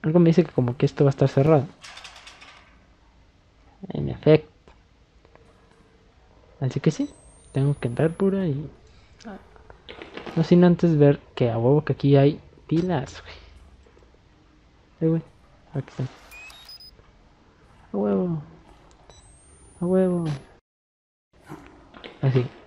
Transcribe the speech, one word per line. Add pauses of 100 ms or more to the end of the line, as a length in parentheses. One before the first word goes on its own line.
Algo
me
dice
que
como
que
esto
va
a
estar
cerrado. (2250)
En
efecto. (2000)
Así
que
sí. (420)
Tengo
que
entrar
por
ahí. (1700)
No
sin
antes
ver (140)
que
a
huevo
que
aquí
hay (280)
pilas,
güey. (1700)
Eh,
güey. (520)
Aquí
están. (1800)
A
huevo. (1400)
A
huevo. (2000)
Así. (220)